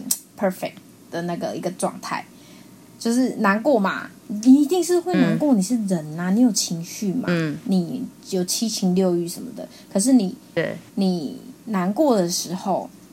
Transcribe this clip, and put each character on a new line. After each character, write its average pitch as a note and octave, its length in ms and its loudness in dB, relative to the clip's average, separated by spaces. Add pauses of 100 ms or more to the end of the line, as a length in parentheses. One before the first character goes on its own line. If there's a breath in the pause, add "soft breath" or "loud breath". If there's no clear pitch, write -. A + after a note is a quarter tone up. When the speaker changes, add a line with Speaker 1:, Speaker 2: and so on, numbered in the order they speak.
(360)
Speaker 1:
perfect - 360 -4 (400)
的 E3+ 100 -6
那 F3 140 -4
个 G#2+ 180 -6
一 E3 60 -6
个 - 100 -4
状 - 300 -4
态。 - 260 -8 (720 loud breath)
就 A#3 140 -2
是 B3 240 0
难 G#3 260 2
过 C#4 160 4
嘛， F#3 320 -2 (160)
你 B3 340 6
一 D4 60 4
定 F4+ 160 2
是 F4+ 160 2
会 F4 160 -2
难 C4 240 4
过， D4 160 4
Speaker 2:
嗯。 G#3 40 4
Speaker 1:
你 F#3 40 2
是 A3 140 -2 (100)
人 D#3+ 320 -4
啊， F3+ 120 -2
你 G#3 100 4
有 B3 100 6
情 E3+ 340 -4
绪 F#3+ 280 -4
嘛， - 160 -2
Speaker 2:
嗯。 D#3+ 280 0 (100)
Speaker 1:
你 E3 380 0 (260)
有 F#3 120 -2
七 A3 260 -4
情 G3 240 0
六 F#3 220 2
欲 E3+ 140 -2
什 - 120 -12
么 - 140 -12
的， - 140 -14 (240 loud breath)
可 G3 80 0
是 B3+ 140 6
你， G3 200 4 (180)
Speaker 2:
对。 E3 240 -2 (200)
Speaker 1:
你 F3+ 420 -2 (280)
难 F#3+ 280 0
过 D4 200 4
的 F3+ 140 2
时 E3+ 260 -6
候， F3+ 360 -4 (220)